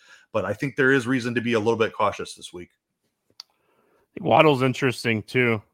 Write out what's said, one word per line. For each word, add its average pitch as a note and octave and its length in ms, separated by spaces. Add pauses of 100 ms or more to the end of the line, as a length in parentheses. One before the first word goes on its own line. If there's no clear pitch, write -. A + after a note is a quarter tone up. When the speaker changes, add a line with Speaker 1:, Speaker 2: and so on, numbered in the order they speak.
(320)
Speaker 1:
but G2+ 140
I G2+ 80
think C#3 220
there C3 160
is C3 160
reason B2 260
to A#2 80
be A#2 120
a A2+ 60
little A2 200
bit A2 140
cautious F#2+ 420
this - 180
week. F2+ 160 (720)
Speaker 2:
I - 800
think E3+ 80
Waddle's C3 340
interesting B2 600
too. A#2 400 (100)